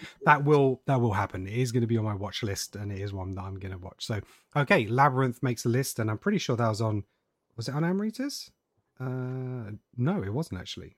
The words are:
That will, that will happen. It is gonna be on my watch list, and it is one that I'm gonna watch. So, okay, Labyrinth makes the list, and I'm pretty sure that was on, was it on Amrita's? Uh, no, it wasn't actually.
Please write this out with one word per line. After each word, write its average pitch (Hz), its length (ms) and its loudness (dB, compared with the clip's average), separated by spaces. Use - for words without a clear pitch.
That 147 180 6
will, 139 440 4
that 135 160 2
will 113 100 2
happen. 95 340 -2
It 107 120 -6
is 127 120 0
gonna 117 160 2
be 113 120 2
on 107 60 0
my 107 100 -2
watch 98 280 -6
list, 101 340 -4
and 101 140 -6
it 98 80 -6
is 98 140 -6
one 95 220 -6
that 95 80 -8
I'm 95 160 -8
gonna 95 180 -10
watch. - 300 -14
So, 104 160 -4
okay, 143 300 4
Labyrinth 131 560 4
makes 123 220 0
the 120 40 0
list, 127 300 0
and 110 120 0
I'm 110 60 -2
pretty 202 220 0
sure - 180 0
that 117 100 2
was 107 140 2
on, 107 240 0
was 113 100 -8
it 131 60 -4
on 156 100 0
Amrita's? 214 680 -2
Uh, 127 760 -6
no, 160 240 2
it 98 100 -4
wasn't 107 300 -4
actually. - 360 -14